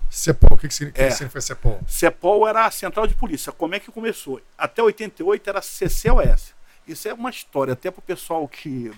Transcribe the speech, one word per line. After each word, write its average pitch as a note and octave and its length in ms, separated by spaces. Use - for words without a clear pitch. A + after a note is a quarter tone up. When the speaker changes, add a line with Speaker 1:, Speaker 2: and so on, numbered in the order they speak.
Speaker 1:
CEPOL, - 440
o - 40
que D3+ 120
que - 60
signi-, C#3+ 180
que - 80
Speaker 2:
É. C3+ 80
Speaker 1:
que B2 60
significa C3+ 260
CEPOL? G2 480
Speaker 2:
CEPOL G3+ 580
era A3 200
a G3 40
Central G#3 380
de - 80
Polícia. D#3+ 340
Como E3+ 240
é G3+ 60
que - 100
começou? G3+ 500
Até D#3 240
oitenta G#3+ 400
e D#3+ 40
oito G#3 260
era G3 100
C - 280
C - 220
O - 100
S. - 320
Isso D#3+ 220
é A#3 60
uma A#3 160
história, C3+ 420
até F3+ 180
pro - 100
pessoal E3 460
que B2 500